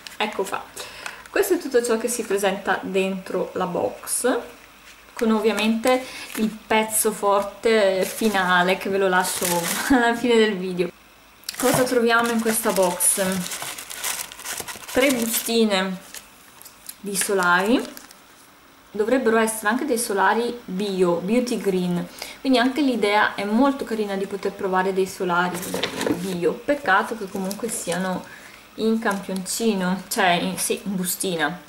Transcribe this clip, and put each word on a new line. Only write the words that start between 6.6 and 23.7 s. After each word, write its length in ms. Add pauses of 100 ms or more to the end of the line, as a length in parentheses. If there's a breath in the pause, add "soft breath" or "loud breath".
forte 880
finale 760
che 120
ve 80
lo 100
lascio 380 (260)
<laughs> 240
alla 200
fine 200
del 220
video. 340 (640)
Cosa 260
troviamo 480
in 100
questa 320
box? 520 (1700)
Tre 220
bustine 840 (1000)
di 160
solari, 640 (1120)
dovrebbero 460
essere 320
anche 160
dei 120
solari 680
bio, 580
beauty 340
green, 480 (360 loud breath)
quindi 180
anche 220
l'idea 540
è 100
molto 400